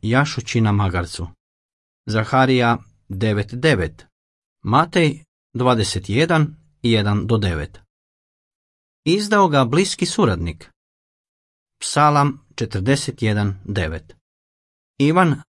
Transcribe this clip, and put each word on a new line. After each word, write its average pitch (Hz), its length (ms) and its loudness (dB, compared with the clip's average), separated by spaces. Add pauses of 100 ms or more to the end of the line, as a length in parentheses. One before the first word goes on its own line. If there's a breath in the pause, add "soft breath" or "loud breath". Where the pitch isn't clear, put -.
jašući 127 600 0
na 107 100 4
magarcu. 90 560 -2 (800)
Zaharija 120 720 2 (320)
devet 104 440 -2
devet. 120 520 -2 (580)
Matej 156 600 0 (300)
dvadeset 117 560 -2
jedan, 156 460 0 (260)
jedan 104 460 0
do 113 100 0
devet. 85 420 -4 (1300)
Izdao 202 420 2
ga 139 180 2
bliski 170 400 0
suradnik. 87 680 -2 (1080)
Psalam 147 680 2 (100)
četrdeset 117 680 -2
jedan 104 440 0
devet. 80 500 -6 (840)
Ivan 156 440 2 (140)